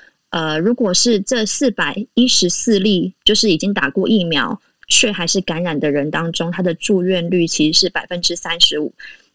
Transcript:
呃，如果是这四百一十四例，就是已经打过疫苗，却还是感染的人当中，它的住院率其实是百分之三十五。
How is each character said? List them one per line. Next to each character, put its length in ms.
呃， 300
如 160
果 180
是 260
这 280
四 240
百 420
一 140
十 200
四 300
例， 460
就 100
是 160
已 80
经 160
打 160
过 180
疫 160
苗， 380
却 240
还 140
是 160
感 220
染 160
的 100
人 220
当 200
中， 200
它 100
的 140
住 260
院 300
率 160
其 260
实 60
是 100
百 160
分 160
之 140
三 260
十 160
五。 160